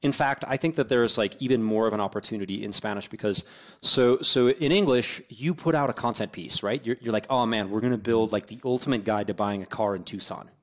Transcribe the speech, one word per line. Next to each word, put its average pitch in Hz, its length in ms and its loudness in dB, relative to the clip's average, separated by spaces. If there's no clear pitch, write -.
In 143 100 0
fact, 139 360 0
I 135 100 -2
think 160 180 -2
that 131 140 0
there's, 120 280 4
like, 104 240 0
even 123 220 2
more 110 240 2
of 104 60 0
an 104 80 -2
opportunity 98 640 -4
in 101 80 -6
Spanish 101 340 -4
because, 104 400 -2
so, 127 400 4
so 123 280 4
in 139 240 2
English, 143 560 2
you 131 240 -4
put 160 220 0
out 143 140 2
a 117 40 -2
content 110 400 -2
piece, - 280 -4
right? 117 240 -2
You're, 113 160 -2
you're 117 120 -2
like, 107 160 -2
"Oh 127 160 2
man, 107 240 0
we're 104 100 -2
gonna 123 180 0
build, 110 360 2
like, 104 140 -2
the 117 180 -16
ultimate 127 400 -2
guide 104 220 0
to 104 60 -4
buying 101 300 -2
a - 20 -12
car 104 300 -2
in 90 80 -8
Tucson" - 460 -10